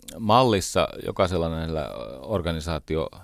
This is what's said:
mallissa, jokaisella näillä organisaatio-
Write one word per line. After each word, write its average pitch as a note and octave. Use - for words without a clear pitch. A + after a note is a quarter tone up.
mallissa, G#2+
jokaisella E2+
näillä D#2+
organisaatio- D#2+